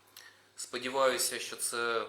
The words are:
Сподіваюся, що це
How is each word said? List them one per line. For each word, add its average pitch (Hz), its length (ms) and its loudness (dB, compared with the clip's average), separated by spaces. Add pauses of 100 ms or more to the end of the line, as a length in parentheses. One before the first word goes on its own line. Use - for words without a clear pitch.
(560)
Сподіваюся, 127 800 0
що - 180 -8
це 117 520 0